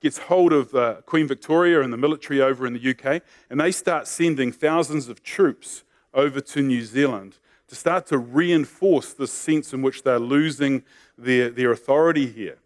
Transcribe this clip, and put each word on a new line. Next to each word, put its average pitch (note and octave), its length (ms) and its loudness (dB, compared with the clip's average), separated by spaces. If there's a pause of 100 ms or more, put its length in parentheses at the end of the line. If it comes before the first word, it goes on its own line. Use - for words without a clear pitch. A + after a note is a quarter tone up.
gets D3 160 -4
hold F3+ 360 4
of, C#3 220 0
uh, A#2+ 300 -2
Queen D#3+ 220 0
Victoria D#3+ 560 2
and B2+ 100 -2
the A#2 60 -8
military D3 420 -2
over C3 260 0
in A#2+ 60 -4
the A#2+ 80 -8
U B2+ 140 -2
K, C#3+ 260 -4 (300)
and C3 100 -2
they F3 120 2
start E3+ 340 -4
sending C#3 460 0
thousands D3+ 560 -2
of A#2 140 -18
troops - 600 -2 (300)
over C#3 260 0
to C#3+ 220 -4
New B2+ 200 0
Zealand A2 560 -2 (300)
to B2+ 80 -20
start F3 300 -2
to D3 120 0
reinforce D3+ 960 0
the C3+ 140 -6
sense D#3 480 -4
in C3 80 -6
which C3 200 -2
they're B2+ 160 2
losing C#3 640 0 (360)
their, B2 320 0
their A#2+ 200 0
authority C#3+ 560 2
here. G#2 400 -12